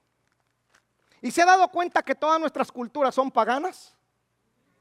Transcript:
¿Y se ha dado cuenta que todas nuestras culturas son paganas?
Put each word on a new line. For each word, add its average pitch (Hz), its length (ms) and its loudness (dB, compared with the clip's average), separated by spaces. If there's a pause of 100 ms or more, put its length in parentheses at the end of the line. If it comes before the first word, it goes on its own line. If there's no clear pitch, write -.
(1200)
¿Y 240 100 -6
se 330 120 2
ha 349 40 6
dado 370 220 6
cuenta 349 340 -4
que 269 120 -6
todas 320 260 -2
nuestras 277 320 -4
culturas 247 420 -4
son 262 160 -2
paganas? 262 640 -4 (880)